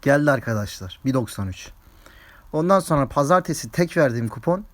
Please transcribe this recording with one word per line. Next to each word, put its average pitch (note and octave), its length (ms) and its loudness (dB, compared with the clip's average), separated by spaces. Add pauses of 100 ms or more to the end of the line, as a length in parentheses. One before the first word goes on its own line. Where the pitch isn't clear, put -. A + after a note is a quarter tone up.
geldi D3 280 4
arkadaşlar. G#2+ 720 -4
Bir C3 100 0
doksan G#2+ 340 -4
üç. - 220 -12 (800)
Ondan F3 280 4
sonra C#3+ 280 0
pazartesi C#3+ 640 0
tek F3 260 0
verdiğim A#2 320 2
kupon F3+ 460 -4